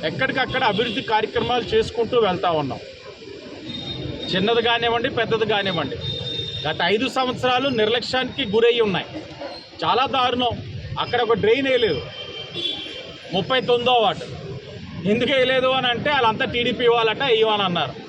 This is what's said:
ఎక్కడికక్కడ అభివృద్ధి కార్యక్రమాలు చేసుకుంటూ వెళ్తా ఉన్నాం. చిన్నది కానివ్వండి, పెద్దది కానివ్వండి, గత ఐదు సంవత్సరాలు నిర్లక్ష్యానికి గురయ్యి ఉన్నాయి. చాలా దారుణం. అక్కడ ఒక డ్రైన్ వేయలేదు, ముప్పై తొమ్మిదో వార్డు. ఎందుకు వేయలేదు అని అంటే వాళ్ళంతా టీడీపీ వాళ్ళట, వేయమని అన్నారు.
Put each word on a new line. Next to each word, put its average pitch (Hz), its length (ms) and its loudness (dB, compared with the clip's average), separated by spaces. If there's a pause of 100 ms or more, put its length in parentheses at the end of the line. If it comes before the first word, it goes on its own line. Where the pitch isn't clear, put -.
ఎక్కడికక్కడ 254 600 0
అభివృద్ధి 233 400 -2
కార్యక్రమాలు 226 600 0
చేసుకుంటూ 226 540 0
వెళ్తా 185 240 2 (120)
ఉన్నాం. 123 200 -4 (1500)
చిన్నది 220 360 2
కానివ్వండి, 233 420 2 (100)
పెద్దది 220 320 0
కానివ్వండి, 190 460 0 (680)
గత 156 140 -2 (160)
ఐదు 240 120 0 (100)
సంవత్సరాలు 254 520 0 (120)
నిర్లక్ష్యానికి 254 640 0 (100)
గురయ్యి 233 320 4
ఉన్నాయి. 165 220 -2 (760)
చాలా 202 220 4 (100)
దారుణం. 247 400 2 (480)
అక్కడ 240 240 0
ఒక 226 160 4
డ్రైన్ 262 280 4
వేయలేదు, 233 300 2 (1300)
ముప్పై 214 240 0 (100)
తొమ్మిదో 240 340 4
వార్డు. 180 240 0 (880)
ఎందుకు 240 240 2
వేయలేదు 254 420 4
అని 254 140 0
అంటే 233 240 0
వాళ్ళంతా 240 380 2
టీడీపీ 240 400 0
వాళ్ళట, 220 280 2 (100)
వేయమని 214 360 4
అన్నారు. 156 260 -2 (140)